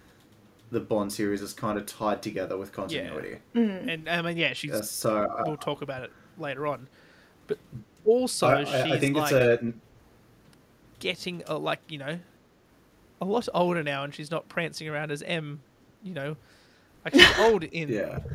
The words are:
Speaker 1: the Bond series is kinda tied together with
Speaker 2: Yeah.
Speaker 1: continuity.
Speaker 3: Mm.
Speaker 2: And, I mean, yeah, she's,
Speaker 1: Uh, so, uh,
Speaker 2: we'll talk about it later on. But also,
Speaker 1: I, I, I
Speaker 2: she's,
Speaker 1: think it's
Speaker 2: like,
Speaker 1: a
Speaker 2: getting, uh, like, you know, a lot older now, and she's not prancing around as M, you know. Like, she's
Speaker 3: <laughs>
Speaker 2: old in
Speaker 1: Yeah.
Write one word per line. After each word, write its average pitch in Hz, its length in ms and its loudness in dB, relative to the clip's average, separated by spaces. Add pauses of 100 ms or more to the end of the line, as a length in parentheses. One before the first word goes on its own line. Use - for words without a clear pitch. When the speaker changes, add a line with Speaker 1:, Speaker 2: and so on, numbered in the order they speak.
(720)
Speaker 1:
the 113 100 -2
Bond 104 320 -2
series 101 280 -2
is 101 140 -10
kinda 104 280 -4
tied 104 400 -4
together 95 360 -6
with 101 100 -8
Speaker 2:
Yeah. - 60 -20
Speaker 1:
continuity. 127 640 -8 (160)
Speaker 3:
Mm. 208 340 0
Speaker 2:
And, 160 220 -6
I 170 100 0
mean, 170 160 -2
yeah, 151 160 0
she's, 147 200 -8
Speaker 1:
Uh, 107 100 -2
so, 110 420 0
uh, 110 220 -2
Speaker 2:
we'll 151 100 -2
talk 147 240 -4
about 135 240 -8
it - 80 -14 (260)
later 143 280 -6
on. 131 200 -6 (600)
But - 120 -2 (460)
also, 233 440 4
Speaker 1:
I, 127 40 8
I, 135 80 4
I 139 300 0
Speaker 2:
she's, 127 100 2
Speaker 1:
think 139 160 2
it's 151 160 2
Speaker 2:
like, 131 100 6
Speaker 1:
a 117 300 4 (1300)
Speaker 2:
getting, 175 480 -6
uh, 156 100 -4
like, 151 300 -2
you 151 100 -12
know, 143 200 -6 (1000)
a 185 40 -4
lot 220 300 0
older 175 280 2
now, 143 220 -2
and 143 100 -10
she's 151 160 -12
not 165 180 -6
prancing 160 400 -6
around 151 220 -4
as 147 120 -4
M, 147 380 -6 (420)
you 190 120 -10
know. 147 220 -6 (680)
Like, - 100 -4
she's - 240 10
Speaker 3:
<laughs> - 0 -
Speaker 2:
old 214 260 6
in 156 240 -6
Speaker 1:
Yeah. 101 300 -2 (160)